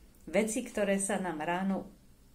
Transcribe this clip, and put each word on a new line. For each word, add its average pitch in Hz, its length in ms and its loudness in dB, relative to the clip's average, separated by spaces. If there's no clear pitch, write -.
veci, 220 400 2
ktoré 196 320 2
sa 202 240 0
nám 165 160 -4
ráno 180 480 0